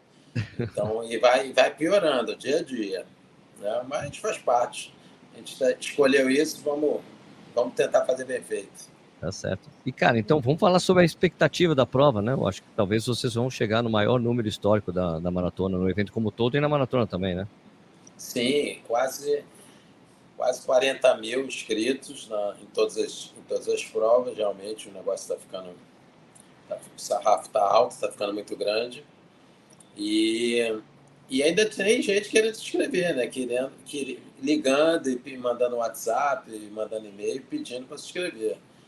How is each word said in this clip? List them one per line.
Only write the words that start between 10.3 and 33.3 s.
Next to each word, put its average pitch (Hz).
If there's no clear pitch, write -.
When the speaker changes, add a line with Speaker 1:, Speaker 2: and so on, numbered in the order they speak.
Speaker 2:
vamos 139
falar 180
sobre 180
a -
expectativa 170
da 131
prova, 127
né? 117
Eu 135
acho -
que -
talvez 107
vocês 117
vão 123
chegar 113
no 117
maior 110
número 120
histórico 104
da, 87
da 87
maratona, 92
no 92
evento 98
como 110
todo 120
e -
na 147
maratona 131
também, 92
né? 98
Speaker 1:
Sim, 120
quase, 143
quase 123
quarenta 131
mil 120
inscritos 127
na, 104
em 104
todas 107
as, -
em -
todas -
as -
provas. 117
Realmente 104
o 98
negócio 95
tá 87
ficando, 92
tá, -
o -
sarrafo -
tá 107
alto, 101
tá 104
ficando 101
muito 101
grande. 110
E, 110
e 131
ainda 208
tem 220
gente 202
querendo 220
se -
inscrever, 175
né? 120
Querendo, 127